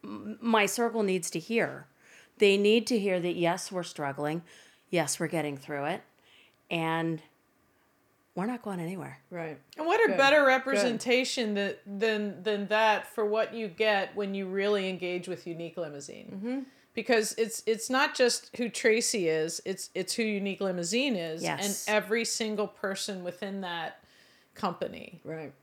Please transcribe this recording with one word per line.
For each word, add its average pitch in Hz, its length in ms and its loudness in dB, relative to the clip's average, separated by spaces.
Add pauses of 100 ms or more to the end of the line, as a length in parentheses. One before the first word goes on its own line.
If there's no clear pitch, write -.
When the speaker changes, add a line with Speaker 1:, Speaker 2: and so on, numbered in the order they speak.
Speaker 1:
m-, 202 380 -10
my 220 260 4
circle 226 360 0
needs 190 280 0
to 175 80 -4
hear. 160 480 -2 (520)
They 196 180 8
need 214 300 6
to 240 120 2
hear 190 220 2
that, 175 160 -2
yes, 175 340 0
we're 180 120 -4
struggling. 147 600 -4 (460)
Yes, 160 320 0
we're 165 60 0
getting 147 320 -2
through 143 280 -6
it. 180 140 -4 (720)
And 165 500 0 (1120)
we're 180 120 -4
not 240 160 -6
going 190 180 -6
anywhere. 160 380 -8 (120)
Speaker 2:
Right. 160 280 -8 (180)
Speaker 3:
And 311 100 -4
what 427 160 4
a 440 60 6
Speaker 2:
Good. 233 80 2
Speaker 3:
better 277 240 8
Speaker 2:
Good. 285 60 6
Speaker 3:
representation 247 1080 2
that, 202 320 -2
than, 202 560 -2
than 202 260 -2
that 214 460 4
for 214 120 0
what 220 260 0
you 226 160 -6
get 196 480 0
when 196 180 -2
you 196 120 -4
really 196 420 0
engage 180 400 -4
with 170 180 -8
Unique 165 300 -8
Limousine. 147 580 -10
Speaker 2:
Mm-hmm. 233 240 -4 (360)
Speaker 3:
Because 226 440 2
it's, 220 280 -2
it's 220 220 -2
not 277 260 2
just - 420 2
who 233 120 -2
Tracy 220 600 2
is, 160 360 0
it's, 190 300 -8
it's 185 200 -4
who 240 80 0
Unique 202 380 -2
Limousine 196 560 0
is. 165 260 -4
Speaker 1:
Yes. 185 460 -2
Speaker 3:
And 214 80 2
every 220 280 0
single 214 440 -2
person 196 560 -6
within 196 380 -8
that 170 400 -8 (520)
company - 680 -6
Speaker 2:
Right. 156 280 -10 (100)